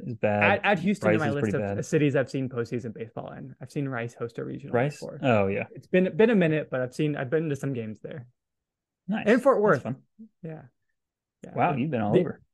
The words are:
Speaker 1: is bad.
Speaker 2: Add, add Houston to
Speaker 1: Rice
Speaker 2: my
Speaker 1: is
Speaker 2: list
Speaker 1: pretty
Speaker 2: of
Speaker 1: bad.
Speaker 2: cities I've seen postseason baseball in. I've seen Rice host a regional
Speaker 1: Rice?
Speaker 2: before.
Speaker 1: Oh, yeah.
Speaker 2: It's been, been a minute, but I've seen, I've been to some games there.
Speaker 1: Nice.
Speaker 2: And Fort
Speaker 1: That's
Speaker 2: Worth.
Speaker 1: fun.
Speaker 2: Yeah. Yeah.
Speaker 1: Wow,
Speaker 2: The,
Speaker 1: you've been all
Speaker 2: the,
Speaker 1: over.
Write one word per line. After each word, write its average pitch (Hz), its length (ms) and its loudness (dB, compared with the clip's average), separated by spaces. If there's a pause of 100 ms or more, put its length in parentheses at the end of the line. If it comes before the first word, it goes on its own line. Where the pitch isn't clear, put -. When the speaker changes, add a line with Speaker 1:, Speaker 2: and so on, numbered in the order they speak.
Speaker 1:
is 123 80 -8
bad. 104 300 2
Speaker 2:
Add, 180 180 4
add 202 160 2
Houston 185 320 0
to 107 80 4
Speaker 1:
Rice - 20 0
Speaker 2:
my - 100 0
Speaker 1:
is 139 40 0
Speaker 2:
list 143 160 -2
Speaker 1:
pretty 175 60 0
Speaker 2:
of 101 200 -2
Speaker 1:
bad. 139 80 -4
Speaker 2:
cities 143 300 2
I've 135 160 0
seen 135 180 -4
postseason 117 460 -6
baseball 113 380 -12
in. - 280 -16
I've 110 120 -16
seen 143 160 -4
Rice 117 260 -6
host - 240 -10
a 135 60 -6
regional 135 280 -10
Speaker 1:
Rice? 131 280 0
Speaker 2:
before. - 240 -12
Speaker 1:
Oh, 107 240 4
yeah. 101 160 -2 (100)
Speaker 2:
It's - 140 -20
been, 185 280 2
been 220 140 6
a 226 60 4
minute, 156 340 2
but 131 100 -2
I've 127 140 -6
seen, 151 220 -2
I've 139 140 -6
been 160 180 0
to 143 80 -4
some 139 160 -4
games 110 320 -8
there. - 240 -14 (800)
Speaker 1:
Nice. 196 180 -4
Speaker 2:
And 240 160 4
Fort 262 140 4
Speaker 1:
That's 202 80 2
Speaker 2:
Worth. 160 180 4
Speaker 1:
fun. 127 140 -6 (480)
Speaker 2:
Yeah. 156 180 -12 (800)
Yeah. - 100 -18
Speaker 1:
Wow, 160 200 2
Speaker 2:
The, 127 60 -2
Speaker 1:
you've 160 100 -2
been 120 100 -2
all 104 120 0
Speaker 2:
the, 180 80 6
Speaker 1:
over. - 200 -4 (140)